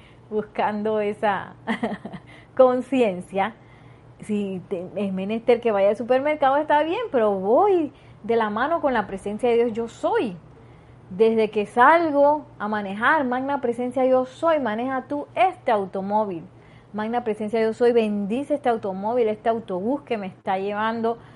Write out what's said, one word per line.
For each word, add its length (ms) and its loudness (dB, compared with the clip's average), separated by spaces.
<laughs> 180 -20
buscando 720 -2
esa 560 -2
<laughs> 880 -8
conciencia. 1000 2
Si 480 -4
te-, 260 -6
es 180 -4
menester 480 0
que 100 2
vaya 180 4
al 80 2
supermercado, 600 2
está 260 2
bien, 180 -2
pero 220 2
voy 580 2
de 120 0
la 140 0
mano 320 -2
con 120 0
la 140 -2
presencia 420 -4
de 60 4
Dios, 180 2
yo 140 -6
soy. 500 -2
Desde 380 2
que 160 -4
salgo 800 4
a 120 -6
manejar, 560 0
magna 340 -2
presencia 460 -2
yo 200 4
soy, 340 0
maneja 500 -4
tú 260 -6
este 340 0
automóvil. 760 -2
Magna 320 -4
presencia 340 -2
yo 140 2
soy, 180 4
bendice 600 0
este 160 0
automóvil, 580 -2
este 220 -2
autobús 540 -4
que 140 -4
me 100 -8
está 300 -4
llevando 600 -2